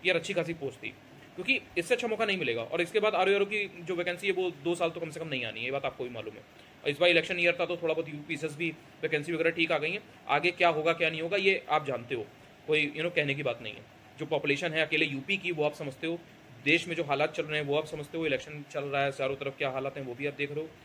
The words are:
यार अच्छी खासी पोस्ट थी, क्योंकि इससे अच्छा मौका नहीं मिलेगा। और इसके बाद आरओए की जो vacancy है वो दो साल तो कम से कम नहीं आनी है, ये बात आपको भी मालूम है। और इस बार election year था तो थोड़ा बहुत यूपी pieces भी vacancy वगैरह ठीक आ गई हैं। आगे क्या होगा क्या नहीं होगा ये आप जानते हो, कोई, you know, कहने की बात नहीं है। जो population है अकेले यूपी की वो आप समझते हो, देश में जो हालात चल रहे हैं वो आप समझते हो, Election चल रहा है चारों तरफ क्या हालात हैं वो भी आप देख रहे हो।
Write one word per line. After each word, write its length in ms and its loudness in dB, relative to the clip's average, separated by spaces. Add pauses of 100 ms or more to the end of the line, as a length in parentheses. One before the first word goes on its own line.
यार 120 4
अच्छी 160 -2
खासी 200 0
पोस्ट 240 -6
थी, 120 -10 (460)
क्योंकि 240 0 (180)
इससे 160 2
अच्छा 140 0
मौका 180 0
नहीं 120 0
मिलेगा। 260 0
और 180 -2
इसके 180 0
बाद 160 4
आरओए 300 4
की 380 -4
जो 120 -2
vacancy 320 -2
है 60 2
वो 160 2 (140)
दो 120 2
साल 140 2
तो 100 -6
कम 100 -4
से 100 -10
कम 80 -6
नहीं 180 -2
आनी 140 -6
है, 60 -4
ये 60 -2
बात 140 -2
आपको 180 -4
भी 60 -6
मालूम 240 -10
है। 80 -16 (420)
और 60 2
इस 100 -2
बार 100 8
election 300 4
year 200 4
था 60 2
तो 120 -4
थोड़ा 160 0
बहुत 160 0
यूपी 180 -10
pieces 300 -6
भी 120 -2 (320)
vacancy 320 0
वगैरह 180 0
ठीक 200 0
आ 60 2
गई 140 -2
हैं। 100 -6 (280)
आगे 240 4
क्या 160 6
होगा 240 4
क्या 160 2
नहीं 120 -4
होगा 160 -2
ये 320 4
आप 160 2
जानते 300 -4
हो, 100 -4 (420)
कोई, 200 4
you 140 -6
know, 140 -2
कहने 200 2
की 80 -6
बात 180 -2
नहीं 120 -10
है। 120 -16 (340)
जो 60 -6
population 480 0
है 120 4
अकेले 200 2
यूपी 320 -2
की 140 -4
वो 120 0
आप 120 2
समझते 320 -6
हो, 120 -2 (460)
देश 220 6
में 80 -4
जो 80 0
हालात 320 2
चल 80 -2
रहे 160 -2
हैं 80 -2
वो 100 4
आप 80 2
समझते 320 -8
हो, 80 -2
Election 460 -2
चल 120 -4
रहा 200 0
है 80 2
चारों 240 -2
तरफ 220 -6
क्या 120 0
हालात 280 -4
हैं 80 -8
वो 80 -8
भी 140 -4
आप 60 -4
देख 180 -4
रहे 100 -4
हो। 80 -8 (160)